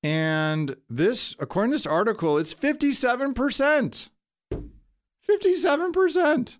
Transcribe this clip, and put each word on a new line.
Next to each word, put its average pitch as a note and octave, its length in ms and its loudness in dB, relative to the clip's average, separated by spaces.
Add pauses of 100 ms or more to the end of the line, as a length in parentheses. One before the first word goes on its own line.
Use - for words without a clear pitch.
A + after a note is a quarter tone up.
And D#3 720 0 (160)
this, E3+ 480 -2
according G3 320 -2
to D4 60 0
this B3+ 100 -4
article, E3 500 0
it's D#3 160 -2
fifty-seven C#4 840 0
percent. C#4 760 0 (1120)
Fifty-seven F4+ 720 2
percent. E4+ 680 2